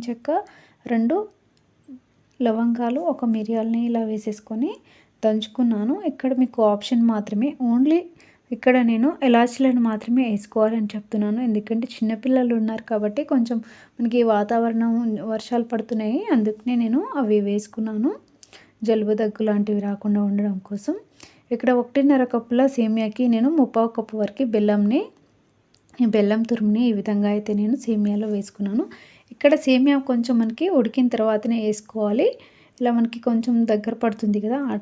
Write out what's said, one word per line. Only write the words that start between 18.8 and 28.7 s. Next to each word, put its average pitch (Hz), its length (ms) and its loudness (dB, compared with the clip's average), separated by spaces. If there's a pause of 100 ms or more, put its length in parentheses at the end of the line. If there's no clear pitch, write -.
జలుబు 214 340 2
దగ్గు 214 260 -2
లాంటివి 208 400 0
రాకుండా 208 320 -2 (100)
ఉండడం 202 280 -2 (120)
కోసం. 208 240 -6 (580)
ఇక్కడ 240 180 -2 (100)
ఒకటిన్నర 269 440 2 (100)
కప్పుల 240 280 0 (140)
సేమియాకి 220 480 -2 (120)
నేను 233 220 2
ముప్పావు 226 380 2
కప్పు 220 280 -8
వరకు 226 300 -2
బెల్లంని, 208 480 2 (1000)
ఈ - 20 4 (100)
బెల్లం 214 340 2
తురుముని 220 400 0
ఈ 226 100 0
విధంగా 202 360 -2
అయితే 208 160 -4 (100)
నేను 214 140 0 (100)
సేమియాలో 208 500 -2
వేసుకున్నాను. 202 480 -4 (480)